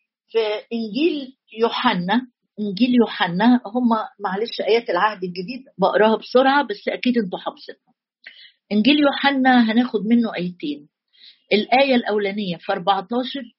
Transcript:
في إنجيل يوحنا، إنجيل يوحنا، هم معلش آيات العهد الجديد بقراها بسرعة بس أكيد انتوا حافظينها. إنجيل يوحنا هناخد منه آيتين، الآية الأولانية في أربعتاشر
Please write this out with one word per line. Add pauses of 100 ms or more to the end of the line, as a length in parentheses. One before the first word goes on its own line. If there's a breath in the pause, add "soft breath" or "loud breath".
(300)
في (340)
إنجيل (320)
يوحنا، (320)
إنجيل
يوحنا،
هم (300)
معلش
آيات
العهد
الجديد (140)
بقراها
بسرعة
بس
أكيد
انتوا
حافظينها. (800 loud breath)
إنجيل
يوحنا
هناخد
منه
آيتين، (680 soft breath)
الآية
الأولانية
في
أربعتاشر (180)